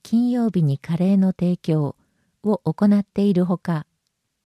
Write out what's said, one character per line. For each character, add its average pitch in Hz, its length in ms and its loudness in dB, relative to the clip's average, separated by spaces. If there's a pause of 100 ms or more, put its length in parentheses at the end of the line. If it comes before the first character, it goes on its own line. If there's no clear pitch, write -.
金 240 280 0
曜 240 200 0
日 175 120 0
に 139 160 0
カ 170 180 -6
レ 190 180 2
ー 196 40 4
の 185 100 2
提 180 280 -2
供 156 400 -2 (460)
を 208 160 -2
行 - 280 -2
っ 202 180 2
て - 180 -6
い 202 120 2
る 180 100 2
ほ 180 140 -2
か、 160 280 -6 (600)